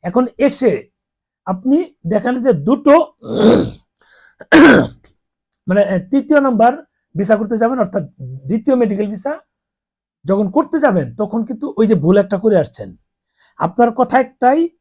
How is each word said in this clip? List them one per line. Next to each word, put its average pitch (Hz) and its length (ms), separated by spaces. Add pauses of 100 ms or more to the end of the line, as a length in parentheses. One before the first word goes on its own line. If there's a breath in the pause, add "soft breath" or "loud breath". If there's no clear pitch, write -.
এখন 208 200 (140)
এসে 262 340 (760)
আপনি 220 300 (280)
দেখেন 214 360
যে 254 100 (160)
দুটো 277 260 (1600 soft breath)
<clears throat> - 1160
মানে, 196 160
এ, 190 120 (140)
তৃতীয় 285 320
নাম্বার 240 300 (440)
ভিসা 196 220
করতে 220 200
যাবেন, 233 220
অর্থাৎ 185 240 (420)
দ্বিতীয় 220 300
মেডিকেল 214 340
ভিসা 247 240 (920)
যখন 196 260
করতে 311 280
যাবেন, 185 360
তখন 214 300
কিন্তু 254 200 (120)
ওই 220 100
যে 220 80
ভুল 165 220
একটা 196 200
করে 214 200
আসছেন। 110 320 (680)
আপনার 233 300 (100)
কথা 247 200
একটাই 262 400 (220)